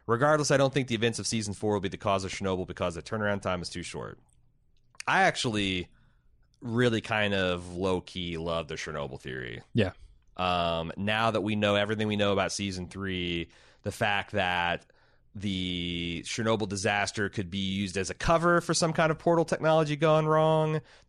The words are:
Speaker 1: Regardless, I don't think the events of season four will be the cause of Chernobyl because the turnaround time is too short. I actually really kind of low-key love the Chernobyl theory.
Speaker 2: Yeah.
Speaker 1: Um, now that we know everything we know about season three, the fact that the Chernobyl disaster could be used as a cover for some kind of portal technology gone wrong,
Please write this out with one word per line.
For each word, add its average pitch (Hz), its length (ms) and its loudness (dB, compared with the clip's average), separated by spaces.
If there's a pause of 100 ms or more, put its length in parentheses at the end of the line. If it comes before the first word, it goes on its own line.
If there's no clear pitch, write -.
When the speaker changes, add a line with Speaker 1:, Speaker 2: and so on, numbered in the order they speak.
Speaker 1:
Regardless, 143 420 2
I 147 60 6
don't 135 180 4
think 135 140 0
the 117 80 -2
events 113 240 0
of 101 80 -6
season 107 260 -2
four 104 200 0
will 101 80 2
be 95 80 -2
the 90 80 -6
cause 98 260 0
of 92 80 -6
Chernobyl 92 340 -2
because 87 300 -4
the 80 60 -8
turnaround 104 400 -2
time 92 200 -2
is 85 60 -8
too 87 160 -8
short. 58 340 -12 (880)
I 175 180 4
actually 101 640 0 (720)
really 117 400 2
kind 104 320 0
of 90 420 0
low-key 87 600 -2
love 82 300 -4
the 80 80 -8
Chernobyl 71 440 -8
theory. 64 440 -10 (100)
Speaker 2:
Yeah. 101 200 2 (440)
Speaker 1:
Um, 85 580 0
now 107 360 0
that 104 100 0
we 107 140 -2
know 104 200 2
everything 107 320 0
we 104 80 0
know 101 180 2
about 92 180 2
season 92 360 -4
three, 90 640 -4 (320)
the 101 100 -6
fact 101 420 -2
that 87 520 0 (480)
the 87 920 -4
Chernobyl 110 440 0
disaster 101 600 0
could 92 200 -6
be 98 80 -6
used 95 400 -2
as 92 120 -2
a 90 40 -8
cover 170 480 4
for 170 120 -2
some 160 200 0
kind 160 180 2
of 156 60 -4
portal 165 280 4
technology 156 500 2
gone 156 320 4
wrong, 156 540 4 (280)